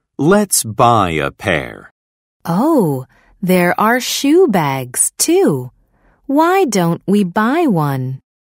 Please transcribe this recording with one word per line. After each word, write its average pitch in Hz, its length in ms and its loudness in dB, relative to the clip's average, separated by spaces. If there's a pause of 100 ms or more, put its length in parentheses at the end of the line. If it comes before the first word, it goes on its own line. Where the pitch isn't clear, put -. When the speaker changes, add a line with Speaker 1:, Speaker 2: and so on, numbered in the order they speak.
(180)
Speaker 1:
Let's 196 460 0
buy 110 520 2
a 69 140 -2
pair. 64 580 -6 (560)
Speaker 2:
Oh, 175 600 0 (340)
there 175 400 2
are 233 200 0
shoe 311 480 2
bags, 135 680 -2
too. 220 560 0 (540)
Why 330 420 2
don't 170 380 0
we 202 180 2
buy 226 420 -2
one? 135 540 -2 (380)